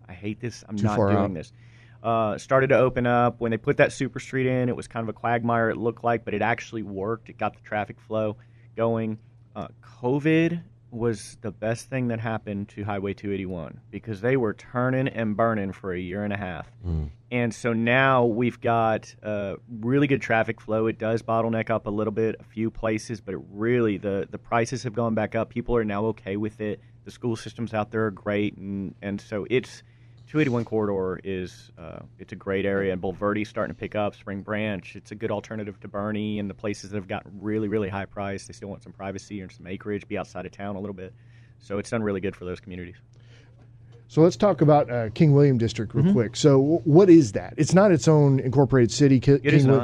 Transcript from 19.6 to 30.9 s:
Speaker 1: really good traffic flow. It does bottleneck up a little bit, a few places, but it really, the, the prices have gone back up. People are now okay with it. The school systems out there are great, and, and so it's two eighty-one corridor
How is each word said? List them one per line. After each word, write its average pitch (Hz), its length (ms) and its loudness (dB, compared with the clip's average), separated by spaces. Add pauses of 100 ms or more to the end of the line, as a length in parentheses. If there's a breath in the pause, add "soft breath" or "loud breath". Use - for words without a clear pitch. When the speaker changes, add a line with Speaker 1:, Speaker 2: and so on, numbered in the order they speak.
Speaker 1:
really 135 260 2
good 135 160 0
traffic 113 380 0
flow. 110 260 0
It 110 140 -2
does 113 220 0
bottleneck 113 460 -2
up 110 180 -2
a 107 40 -4
little 107 220 -2
bit, 110 260 -2
a - 60 -20
few 110 260 -4
places, 110 500 -6
but 98 140 -10
it 67 60 -8 (100)
really, 110 460 0
the, 98 340 -4
the 101 80 -12
prices 117 460 -2
have 117 80 -6
gone 117 240 -2
back 107 180 -2
up. 113 140 -2
People 120 260 -4
are 117 100 2
now 104 220 -4
okay 104 300 -6
with 104 240 -6
it. 104 180 -6 (260 soft breath)
The 101 60 -18
school 117 240 -6
systems 110 400 -10
out 107 160 -2
there 110 160 -2
are 104 60 -4
great, 104 440 -2
and, 98 460 -8
and 101 180 -6
so 101 300 -8
it's - 320 -2 (520 soft breath)
two 151 60 2
eighty-one 120 240 0
corridor 101 580 -2